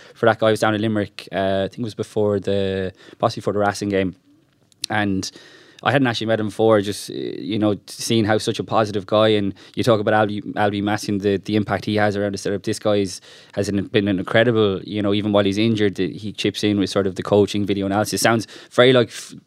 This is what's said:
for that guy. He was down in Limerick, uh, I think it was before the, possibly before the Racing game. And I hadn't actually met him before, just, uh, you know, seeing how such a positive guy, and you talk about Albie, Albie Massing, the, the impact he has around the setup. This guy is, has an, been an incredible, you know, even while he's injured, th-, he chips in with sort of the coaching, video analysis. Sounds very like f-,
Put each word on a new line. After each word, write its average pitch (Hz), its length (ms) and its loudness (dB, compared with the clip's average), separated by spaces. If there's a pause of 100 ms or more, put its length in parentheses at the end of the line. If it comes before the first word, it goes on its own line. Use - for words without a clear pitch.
(140)
for - 120 0
that 123 120 4
guy. 113 100 2
He 110 40 6
was 107 80 0
down 110 140 2
in 107 80 -2
Limerick, 107 500 -4
uh, 95 320 0
I 92 40 -4
think - 100 -14
it 123 60 -8
was 107 100 -8
before 104 440 -2
the, 95 540 -2 (280)
possibly 113 200 -2
before 101 140 -2
the 104 60 0
Racing 101 280 0
game. 95 260 0 (760)
And 104 400 -2 (540)
I 104 60 2
hadn't 135 160 4
actually 113 220 -2
met 113 100 2
him 110 80 -2
before, 110 340 4
just, 101 300 -6
uh, - 40 -10
you 67 440 -6
know, 104 160 2 (140)
seeing - 360 0
how 107 140 2
such - 220 -4
a 98 40 -8
positive 104 400 -2
guy, 107 260 4
and 101 220 0 (220)
you - 80 -4
talk 110 160 4
about 107 300 2
Albie, 104 120 -6 (140)
Albie 104 260 0
Massing, 101 380 -2
the, 98 200 0
the 104 180 -2
impact 101 300 -2
he 104 100 0
has 104 200 2
around 101 180 -2
the 98 40 -8
setup. 98 240 -4
This 107 160 -4
guy 104 200 0
is, 95 220 -2 (340)
has 101 140 -2
an, 98 180 -2
been 104 200 0
an 95 140 0
incredible, 110 640 2
you 104 180 -6
know, 101 100 0
even 104 200 0
while 101 100 4
he's 98 160 0
injured, 107 380 0
th-, 95 260 -4
he 104 100 -10
chips - 300 -4
in 104 160 2
with 95 100 0
sort 98 200 0
of 92 80 -6
the 95 80 -6
coaching, 104 420 4
video 98 200 -2
analysis. 98 340 0
Sounds 113 260 0 (240)
very 127 220 4
like 123 160 4
f-, - 260 -16 (120)